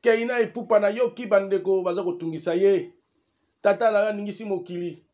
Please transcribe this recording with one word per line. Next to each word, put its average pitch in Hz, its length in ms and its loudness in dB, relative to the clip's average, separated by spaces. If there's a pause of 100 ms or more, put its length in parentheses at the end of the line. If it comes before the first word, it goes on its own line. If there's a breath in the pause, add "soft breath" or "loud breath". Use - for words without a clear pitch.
Keina 233 380 2
Ipupa, 220 380 2
nayoki 226 480 0
bandeko 196 560 2
baza 185 200 -2
kotungisa 165 520 -4
ye. 190 380 2 (680)
Tata 208 280 2
na 208 100 2
ye 214 80 0
aningisi 208 360 -8
mokili. 175 680 -8